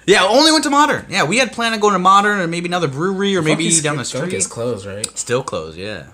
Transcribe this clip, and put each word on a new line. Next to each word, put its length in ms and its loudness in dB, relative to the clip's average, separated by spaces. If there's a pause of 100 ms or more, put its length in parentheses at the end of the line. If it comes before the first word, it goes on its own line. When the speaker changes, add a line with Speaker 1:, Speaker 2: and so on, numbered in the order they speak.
Speaker 1:
Yeah, 180 6
only 260 4
went 120 2
to 80 0
Modern. 380 2
Yeah, 160 0
we 120 0
had 140 0
planned 240 -4
on 40 -4
going 140 2
to 60 2
Modern 400 4
or 80 -2
maybe 200 -4
another 200 -2
brewery 480 -2
or 80 2
maybe 260 0
Speaker 2:
Funky 140 2
Speaker 1:
down 140 -2
the 80 -6
Speaker 2:
Skunk 200 -6
Speaker 1:
street. 120 -6
Speaker 2:
is 100 -4
closed, 400 -6
right? 180 -10 (120)
Speaker 1:
Still 260 -4
closed, 340 -8
yeah. 360 -10